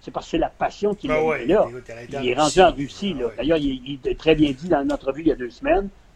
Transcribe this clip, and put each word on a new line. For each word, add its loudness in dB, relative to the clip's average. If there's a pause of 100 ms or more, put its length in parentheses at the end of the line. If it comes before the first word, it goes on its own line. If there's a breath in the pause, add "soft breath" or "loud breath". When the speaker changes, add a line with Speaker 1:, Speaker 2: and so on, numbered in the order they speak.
Speaker 1:
c'est -16
parce -10
que -16
c'est -2
la 0
passion -4
qui -10
Speaker 2:
Ben 0
Speaker 1:
l'a 2
Speaker 2:
ouais, 0
Speaker 1:
mis -8
là. 4
Speaker 2:
écoute, -12
elle -14
a -14
été -10
Speaker 1:
Il -2
est 0
Speaker 2:
en 4
Speaker 1:
rendu 2
en 10
Speaker 2:
Russie, -6
Speaker 1:
Russie, -6
Speaker 2:
ben -6
Speaker 1:
là. -2
Speaker 2:
ouais. -4
Speaker 1:
D'ailleurs, 2
il, -4
il -2
est -4
très 4
bien 4
dit -8
dans 2
notre -4
revue -4
il 2
y 4
a 0
deux -8
semaines. 0 (280)